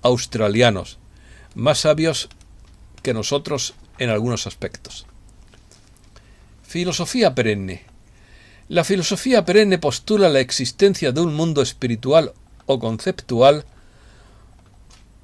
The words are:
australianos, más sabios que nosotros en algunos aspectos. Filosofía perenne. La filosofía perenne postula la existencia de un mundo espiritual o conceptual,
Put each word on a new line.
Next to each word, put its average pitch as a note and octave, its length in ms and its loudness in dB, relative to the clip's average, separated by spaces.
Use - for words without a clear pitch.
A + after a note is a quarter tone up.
australianos, A2 1000 0
más C3 240 0
sabios D#3 500 0
que C3 120 -4
nosotros C#3+ 600 -6
en B2 120 -4
algunos A2 380 -2
aspectos. - 580 -14
Filosofía F3 720 -2
perenne. G#2 500 -2
La E3+ 160 0
filosofía G3 600 0
perenne F#3 360 4
postula F#3 500 2
la C#3 100 4
existencia C3+ 720 0
de C#3 100 -2
un E3+ 120 -2
mundo D#3 280 0
espiritual B2+ 720 0
o C#3 120 0
conceptual, B2+ 840 0